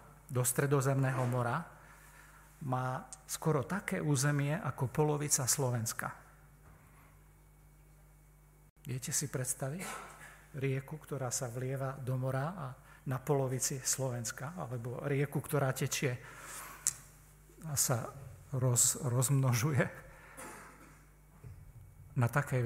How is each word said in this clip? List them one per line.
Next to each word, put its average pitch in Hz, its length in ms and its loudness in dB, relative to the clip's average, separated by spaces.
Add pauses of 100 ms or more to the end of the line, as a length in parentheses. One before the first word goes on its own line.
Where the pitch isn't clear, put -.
(280)
do 123 160 0
Stredozemného 135 880 4
mora, 123 320 2 (1040)
má 127 400 -2 (160)
skoro 151 400 0
také 185 400 -2
územie 143 560 4
ako 135 320 -2
polovica 147 560 2
Slovenska. 120 640 0 (2750)
Viete 131 320 -4
si - 160 0
predstaviť 135 560 -2 (720)
rieku, 135 400 -2
ktorá 131 320 -4
sa 131 160 -2
vlieva 131 480 -4
do 131 240 -2
mora 131 320 0
a 170 160 -6 (400)
na 131 80 0
polovici 131 640 0
Slovenska, 131 800 -2
alebo 123 480 -4
rieku, 143 320 2
ktorá 135 320 2
tečie 127 480 0 (1500)
a 135 80 0
sa - 320 2 (400)
roz-, 127 480 4
rozmnožuje 131 840 4 (2250)
na 120 80 6
takej 135 380 2